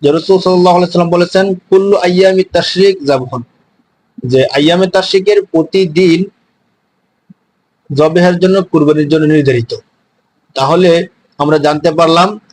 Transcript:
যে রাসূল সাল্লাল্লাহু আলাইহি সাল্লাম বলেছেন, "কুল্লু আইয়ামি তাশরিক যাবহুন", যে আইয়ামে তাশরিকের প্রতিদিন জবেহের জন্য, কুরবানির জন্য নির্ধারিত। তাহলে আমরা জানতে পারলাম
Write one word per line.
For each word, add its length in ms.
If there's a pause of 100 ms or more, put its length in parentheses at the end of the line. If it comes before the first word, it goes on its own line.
যে 100
রাসূল 280
সাল্লাল্লাহু 380
আলাইহি 140
সাল্লাম 200
বলেছেন, 440
"কুল্লু 420
আইয়ামি 460
তাশরিক 640
যাবহুন", 380 (840)
যে 200
আইয়ামে 420
তাশরিকের 540
প্রতিদিন 840 (1700)
জবেহের 460
জন্য, 220
কুরবানির 460
জন্য 180
নির্ধারিত। 500 (800)
তাহলে 540 (300)
আমরা 200
জানতে 340
পারলাম 480 (140)